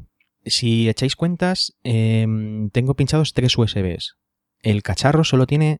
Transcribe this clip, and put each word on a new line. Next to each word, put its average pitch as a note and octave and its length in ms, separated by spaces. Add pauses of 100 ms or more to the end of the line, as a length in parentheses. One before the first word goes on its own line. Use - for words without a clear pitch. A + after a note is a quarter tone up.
(460)
Si A2+ 420
echáis B2+ 260
cuentas, F3 720
em, A2 840
tengo B2+ 240
pinchados D3+ 400
tres B2+ 240
U A#2 60
S G#2 180
Bs. F2 340 (460)
El G#2 200
cacharro D3 420
solo C3 220
tiene D3+ 340